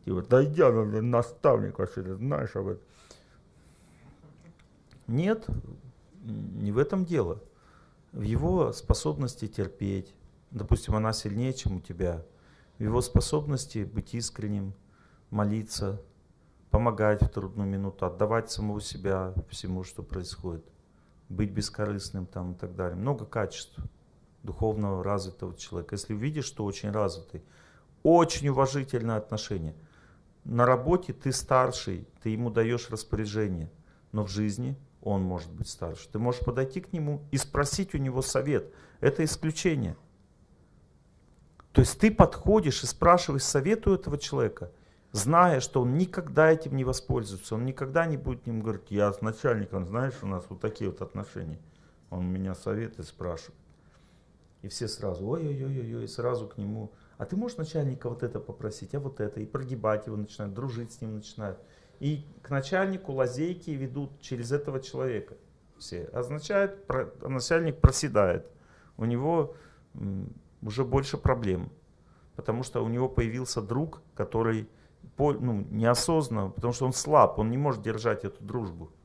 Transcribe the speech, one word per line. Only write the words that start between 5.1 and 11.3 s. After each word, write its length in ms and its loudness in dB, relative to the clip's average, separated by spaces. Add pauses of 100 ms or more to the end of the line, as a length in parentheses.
не 480 -4
в 60 2
этом 260 2
дело. 360 0 (720)
В 100 -8
его 500 2
способности 760 -2
терпеть. 680 -4 (360)
Допустим, 460 0
она 160 2
сильнее, 400 -2